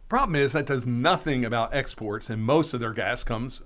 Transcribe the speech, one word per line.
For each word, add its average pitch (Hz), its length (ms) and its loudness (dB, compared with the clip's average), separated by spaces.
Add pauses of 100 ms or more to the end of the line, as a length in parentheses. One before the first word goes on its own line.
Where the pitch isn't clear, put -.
Problem 226 260 2
is 139 180 4
that 147 140 0
does 131 200 -2
nothing 127 580 2
about 113 300 0
exports, 110 560 -4
and 110 120 -4
most 151 320 4
of 123 60 -2
their 113 140 -4
gas 113 280 0
comes 120 440 -4